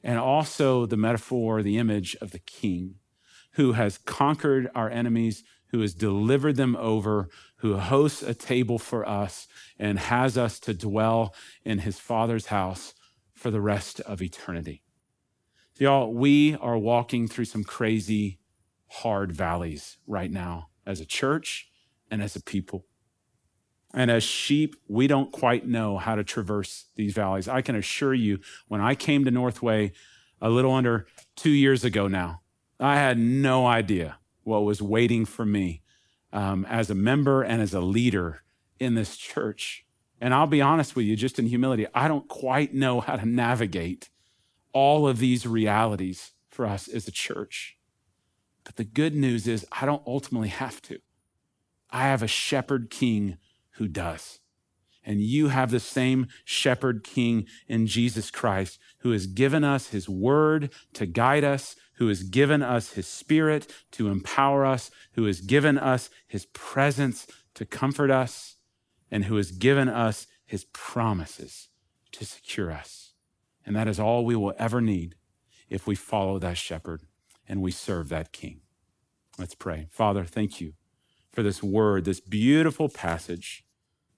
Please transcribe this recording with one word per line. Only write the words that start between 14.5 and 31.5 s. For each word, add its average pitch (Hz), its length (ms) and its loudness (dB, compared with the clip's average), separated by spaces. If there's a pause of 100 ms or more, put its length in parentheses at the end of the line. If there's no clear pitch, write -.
Y'all, 135 320 4
we 143 440 6
are 120 200 -2
walking 117 520 0
through 113 180 -4
some 107 180 -8
crazy, 104 760 -2 (480)
hard 98 440 -2
valleys 85 680 -4 (100)
right 151 240 -4
now 87 380 -8 (180)
as 98 120 -8
a 78 60 -12
church - 640 -4 (400)
and 104 140 -4
as 101 120 -8
a 92 60 -10
people. 95 460 -8 (1040)
And 127 160 2
as 117 140 4
sheep, - 520 0 (120)
we 117 180 2
don't 139 260 2
quite 123 360 2
know 110 300 0
how 110 180 -2
to 104 80 0
traverse 101 640 -4 (100)
these 101 180 -2
valleys. 98 340 -2
I 127 140 0
can 127 140 -2
assure 131 400 0
you, 104 240 2 (280)
when 104 140 -2
I 123 140 4
came 143 300 2
to 127 60 2
Northway 113 600 0 (500)
a 113 80 0
little 127 240 4
under 120 320 2 (300)
two 156 160 2